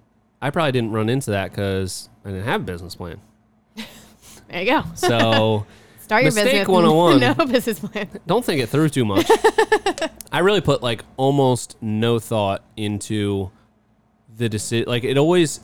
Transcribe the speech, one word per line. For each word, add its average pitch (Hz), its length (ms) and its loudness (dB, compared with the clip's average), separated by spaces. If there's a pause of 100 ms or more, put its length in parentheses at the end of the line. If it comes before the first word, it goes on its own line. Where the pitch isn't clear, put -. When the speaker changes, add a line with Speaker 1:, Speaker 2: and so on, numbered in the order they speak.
(400)
Speaker 1:
I 131 100 -4
probably 156 200 0
didn't 117 220 -2
run 110 160 0
into 127 240 -2
that 95 200 -2
'cause 95 560 -4 (160)
I 101 40 -12
didn't 95 160 -8
have 175 160 -2
a 147 40 -8
business 87 300 -12
plan. 87 260 -14 (560)
Speaker 2:
<laughs> 220 80 -14 (640)
There 175 140 -10
you 202 80 -2
go. 285 140 0 (100)
Speaker 1:
So 113 720 2 (180)
Speaker 2:
<laughs> - 140 -20
Start 214 240 0
your - 60 4
Speaker 1:
mistake 208 160 0
Speaker 2:
business 208 240 2
with 190 80 4
Speaker 1:
one 170 80 6
oh 160 100 6
one. 180 260 6
Speaker 2:
<laughs> 247 60 4
no - 80 2
business 240 460 -2
plan. 208 280 -8 (200)
Speaker 1:
Don't 214 160 0
think 156 180 0
it 113 60 -4
through 156 220 2
too 131 140 0
much. 107 240 0 (520)
Speaker 2:
<laughs> - 520 -6
Speaker 1:
I 143 60 0
really 190 220 2
put, 139 200 0
like, 117 240 -4 (120)
almost 135 640 2
no 113 400 0
thought 101 420 -2 (140)
into 101 760 -4 (840)
the 117 120 -2
deci-, 110 380 -4
like, 120 160 -2
it 131 160 0
always 160 460 2